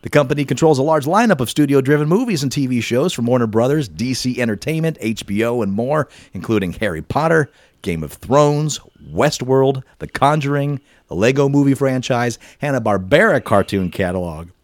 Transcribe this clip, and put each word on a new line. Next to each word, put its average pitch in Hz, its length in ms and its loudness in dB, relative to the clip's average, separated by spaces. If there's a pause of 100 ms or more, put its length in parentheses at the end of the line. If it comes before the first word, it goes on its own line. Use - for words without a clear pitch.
The - 80 -10
company 143 360 0
controls 147 340 2
a 131 40 0
large 151 220 0
lineup 190 360 2
of 113 80 -2
studio-driven 147 580 2
movies 196 340 0
and 139 120 -2
T 139 140 -2
V 123 120 0
shows 127 320 0
from 117 140 -4
Warner 123 220 2
Brothers, 120 420 0
D 113 240 -4
C 123 280 -4
Entertainment, 151 600 -2
H 110 240 -4
B 104 180 -2
O, 120 180 0
and 98 120 -2
more, 131 340 -2 (260)
including 95 400 -2
Harry 85 280 -4
Potter, 156 500 0 (300)
Game 85 220 -4
of 73 100 -10
Thrones, 147 680 2 (320)
Westworld, 135 720 0 (160)
The 76 80 -12
Conjuring, 143 720 0 (280)
the - 80 -10
Lego 135 340 2
Movie 139 240 4
franchise, 127 680 -2 (200)
Hanna-Barbera 131 840 2
cartoon 95 480 0
catalog 87 580 -4 (140)